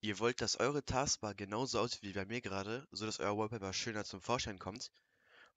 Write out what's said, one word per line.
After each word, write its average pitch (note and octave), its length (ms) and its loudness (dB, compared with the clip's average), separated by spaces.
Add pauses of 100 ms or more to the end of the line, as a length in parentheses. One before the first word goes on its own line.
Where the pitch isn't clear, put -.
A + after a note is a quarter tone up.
Ihr G#2 180 -2
wollt, A#2+ 220 2
dass - 200 0
eure C#3 240 4
Taskbar B2+ 500 0
genauso G#2+ 460 0
aussieht B2 220 0
wie G2+ 100 -6
bei F#2+ 140 -2
mir A#2 140 -4
gerade, G2+ 500 -4
so G#2+ 160 -4
dass G#2+ 140 -2
euer G#2 180 4
Wallpaper G#2+ 340 0
schöner G#2 320 0
zum F#2+ 160 -6
Vorschein A#2 380 0
kommt? G#2 320 -6 (680)